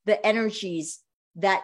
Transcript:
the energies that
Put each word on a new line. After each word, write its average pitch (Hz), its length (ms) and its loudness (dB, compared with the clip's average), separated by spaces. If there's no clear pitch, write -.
the 208 200 2
energies 208 760 -2
that 190 260 2